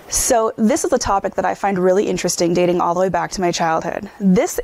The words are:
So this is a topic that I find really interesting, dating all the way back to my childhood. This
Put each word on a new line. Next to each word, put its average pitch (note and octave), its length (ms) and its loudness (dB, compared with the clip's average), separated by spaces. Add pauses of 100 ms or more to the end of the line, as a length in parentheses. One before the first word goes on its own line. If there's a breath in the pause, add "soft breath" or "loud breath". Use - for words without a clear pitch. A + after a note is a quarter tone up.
(100 loud breath)
So A3 460 0
this A3+ 280 0
is F4 80 -4
a C4 60 4
topic G3 360 -2
that F#3 100 -2
I G3 120 -2
find G3+ 200 -2
really F#3 300 2
interesting, F3 480 -2
dating F3+ 260 2
all E3+ 140 0
the F3+ 60 0
way F#3+ 80 2
back E3+ 240 -4
to - 80 -6
my F3 100 0
childhood. E3 580 -4 (120)
This G3+ 440 2